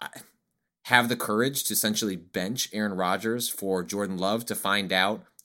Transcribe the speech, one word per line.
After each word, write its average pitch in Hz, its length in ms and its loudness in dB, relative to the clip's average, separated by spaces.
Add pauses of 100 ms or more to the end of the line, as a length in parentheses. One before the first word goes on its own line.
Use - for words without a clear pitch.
(840)
have 120 240 6
the 120 80 0
courage 123 480 0
to - 80 -2
essentially 107 440 0
bench 92 560 -4
Aaron 104 220 0
Rodgers 95 540 0
for 95 340 -2
Jordan 95 360 -4
Love 104 280 0
to 107 80 -4
find 98 380 0
out, 95 320 2 (200)